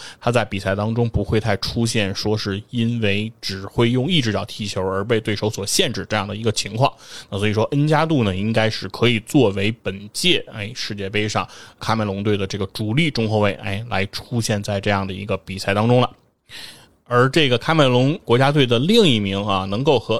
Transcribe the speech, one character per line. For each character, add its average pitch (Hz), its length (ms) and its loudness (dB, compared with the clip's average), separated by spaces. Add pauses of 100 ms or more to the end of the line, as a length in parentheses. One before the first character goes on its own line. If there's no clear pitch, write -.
(200)
他 120 120 0
在 117 120 2
比 101 140 -6
赛 95 160 -2
当 104 180 -2
中 117 160 0
不 104 140 0
会 110 160 0
太 104 200 0
出 - 280 -2
现 104 260 0
说 107 240 -2
是 101 240 -4 (100)
因 117 300 0
为 104 400 0
只 98 260 -8
会 120 240 2
用 127 200 0
一 170 100 4
只 113 120 0
脚 101 120 -2
踢 113 220 -10
球 95 180 -4
而 95 200 -2
被 113 160 2
对 107 160 -2
手 107 120 -2
所 98 160 -4
限 151 280 0
制 98 180 -6
这 107 60 0
样 98 100 -2
的 101 80 -8
一 107 80 -8
个 113 80 0
情 101 240 -4
况。 120 180 2 (360)
那 101 100 -6
所 101 80 0
以 107 60 2
说 104 140 2
恩 143 200 0
加 151 180 2
杜 156 200 2
呢， 95 100 0
应 104 180 -2
该 110 160 2
是 101 200 -6
可 - 200 0
以 113 120 0
作 120 300 4
为 101 200 -2 (140)
本 101 280 -8
届， 170 400 0
哎， 107 220 -10
世 - 220 -8
界 98 120 -6
杯 107 200 -2
上 101 200 -2 (300)
喀 - 160 -2
麦 110 100 0
隆 101 200 -4
队 107 120 2
的 98 80 -4
这 98 140 -6
个 98 100 -4
主 107 260 -4
力 160 140 2
中 113 220 -2
后 110 80 2
卫， 101 140 2 (100)
哎， 104 260 -8
来 95 180 -2
出 - 340 -6
现 107 200 -2
在 101 200 -4
这 104 100 0
样 98 160 0
的 98 80 -8
一 95 100 -10
个 101 120 -4
比 95 200 -12
赛 98 160 -2
当 104 140 2
中 123 140 4
了。 120 100 0 (960)
而 127 260 2
这 147 180 4
个 123 80 4
喀 156 160 -2
麦 156 140 6
隆 127 380 2
国 117 120 4
家 135 140 4
队 143 160 4
的 117 140 2
另 202 260 4
一 120 140 4
名 98 260 -2
啊， 95 200 0
能 101 180 -2
够 151 120 4
和 113 240 0